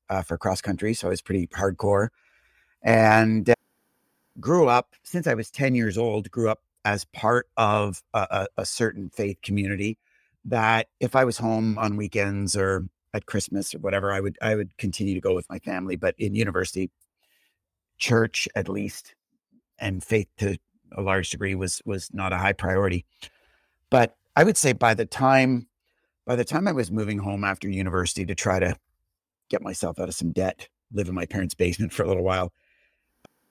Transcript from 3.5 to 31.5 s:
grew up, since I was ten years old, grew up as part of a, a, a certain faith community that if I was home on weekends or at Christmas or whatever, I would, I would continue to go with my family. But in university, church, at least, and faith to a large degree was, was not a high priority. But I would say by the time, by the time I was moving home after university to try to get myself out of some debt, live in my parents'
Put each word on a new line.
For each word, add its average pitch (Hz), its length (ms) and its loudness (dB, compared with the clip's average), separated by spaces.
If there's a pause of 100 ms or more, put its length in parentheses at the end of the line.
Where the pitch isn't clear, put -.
grew 147 280 4
up, 123 360 2
since 175 240 -4
I 135 60 2
was 110 180 -4
ten 131 240 0
years 107 220 0
old, 110 340 -2
grew 113 180 0
up 110 120 -2 (220)
as 104 220 0
part 120 500 0
of 104 480 0 (100)
a, 101 180 0
a, 98 160 -2 (160)
a - 20 -4
certain 101 440 -4
faith 101 320 -6
community 101 560 -4 (460)
that 113 460 2 (100)
if 123 160 -2
I 131 80 6
was 120 140 0
home 113 400 0
on 107 180 -2
weekends 101 640 -2
or 95 280 0 (280)
at 107 140 -8
Christmas - 460 -4
or 80 60 -12
whatever, 98 320 -2
I 98 80 -2
would, 95 220 -4
I 110 140 0
would 101 220 -4
continue 98 360 -4
to 92 80 -2
go 95 120 2
with 90 160 -2
my 85 100 -12
family. 92 360 -6
But 87 220 -2
in 101 180 -4
university, 95 560 -2 (1040)
church, - 580 2
at 92 120 -2
least, 101 480 -10 (640)
and 98 240 -4
faith 107 240 0 (100)
to 98 200 -2 (340)
a - 100 -8
large 95 280 0
degree 95 260 -4
was, 92 300 -4
was 98 280 -8
not 95 200 -4
a 92 40 -2
high 98 160 2
priority. 92 520 0 (840)
But 120 280 4 (180)
I 147 80 8
would 208 140 4
say 127 160 4
by 113 200 4
the 104 120 0
time, 131 600 4 (580)
by 123 100 0
the 120 100 0
time 170 220 -2
I 180 60 0
was 113 180 -2
moving 107 280 -2
home 101 260 -4
after 98 240 -2
university 92 560 -2
to 92 100 -4
try 95 240 2
to 90 160 2 (760)
get - 120 -2
myself 92 360 -6
out 87 120 -4
of - 40 -10
some 85 200 -4
debt, - 340 -2 (240)
live 101 160 -4
in 92 80 -6
my 87 100 -4
parents' 95 300 -4